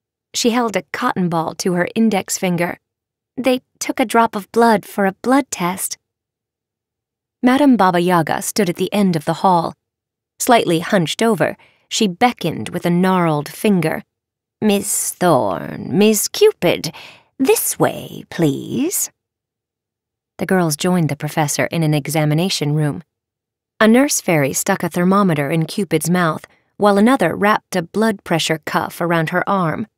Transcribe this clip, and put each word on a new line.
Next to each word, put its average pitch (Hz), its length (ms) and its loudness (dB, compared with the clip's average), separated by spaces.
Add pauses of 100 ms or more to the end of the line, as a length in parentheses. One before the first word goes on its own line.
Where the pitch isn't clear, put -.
(340)
She - 180 0
held 233 260 -2
a 180 160 -14
cotton 185 340 -2
ball 165 280 -4
to 185 180 -2
her 175 220 0
index 214 420 0
finger. 175 420 -2 (560)
"They 254 260 -2 (180)
took - 200 -6
a 262 60 0
drop 226 300 0
of 196 160 -12
blood 226 340 2
for 202 200 -2
a 190 180 -2
blood 269 260 0
test." - 480 -6 (1400)
Madame 262 340 6
Baba 185 240 4
Yaga 175 420 2
stood - 280 -2
at 170 80 -4
the - 160 -4
end 190 220 2
of 147 100 -4
the - 160 -4
hall. 175 320 2 (680)
Slightly 180 400 2
hunched 180 420 -2
over, 160 360 0 (320)
she - 180 0
beckoned 175 600 -2
with - 160 -6
a 175 60 2
gnarled 175 580 2
finger. 175 540 0 (580)
"Miss 202 520 0
Thorne, 110 840 -2
Miss 208 300 2
Cupid, 165 680 0 (440)
this - 420 0
way, - 500 -4
please." 160 840 -2 (1300)
The 190 80 -6
girls 170 300 0
joined 180 340 0
the 143 60 -4
professor 147 500 -2
in 170 180 -2
an 151 100 2
examination 151 800 -2
room. 151 300 -2 (760)
A 220 80 6
nurse 254 340 4
fairy 147 320 0
stuck - 300 -2
a 170 60 -2
thermometer 175 600 2
in 160 160 0
Cupid's 160 440 -2
mouth, 175 360 0 (320)
while 202 200 4
another 220 380 4
wrapped 202 400 0
a 180 60 -2
blood 202 420 -4
pressure 160 420 -2
cuff - 360 -4
around 170 280 0
her 180 200 -2
arm. 190 380 -2 (100)